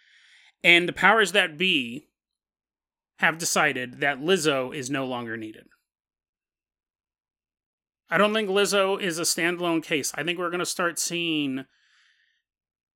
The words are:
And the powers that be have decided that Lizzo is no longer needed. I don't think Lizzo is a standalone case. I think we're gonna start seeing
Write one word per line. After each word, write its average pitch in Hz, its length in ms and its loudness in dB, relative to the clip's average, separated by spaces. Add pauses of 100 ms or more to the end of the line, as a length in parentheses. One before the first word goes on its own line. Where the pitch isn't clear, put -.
(640)
And 175 220 6
the 165 60 -6
powers 196 380 4
that 175 260 0
be 143 520 -2 (1080)
have 165 180 2
decided 135 640 -2
that 143 180 0
Lizzo 147 560 0
is 127 140 -8
no 135 160 -2
longer 120 320 -6
needed. 107 300 -14 (2500)
I 165 80 0
don't 208 160 4
think 220 160 -2
Lizzo 196 520 2
is 170 180 -4
a 170 40 -2
standalone 170 600 0
case. 147 320 -2
I 143 80 -6
think 170 160 -4
we're 175 100 -4
gonna 175 160 -4
start 170 320 -4
seeing 151 680 -4 (1300)